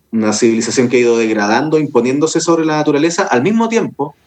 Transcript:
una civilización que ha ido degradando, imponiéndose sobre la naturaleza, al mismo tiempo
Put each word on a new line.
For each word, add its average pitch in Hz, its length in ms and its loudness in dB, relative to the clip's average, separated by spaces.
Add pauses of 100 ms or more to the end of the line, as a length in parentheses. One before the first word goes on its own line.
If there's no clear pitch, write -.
(120)
una 107 220 0
civilización 113 560 0
que 127 80 2
ha 123 40 2
ido 117 160 2
degradando, 113 600 0
imponiéndose 147 600 0
sobre 165 260 0
la 156 120 -2
naturaleza, 151 460 0
al 123 200 0
mismo 226 260 0
tiempo 156 460 -4 (120)